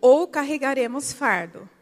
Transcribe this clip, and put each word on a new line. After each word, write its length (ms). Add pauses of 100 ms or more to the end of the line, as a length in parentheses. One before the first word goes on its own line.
ou 260
carregaremos 840
fardo. 520 (160)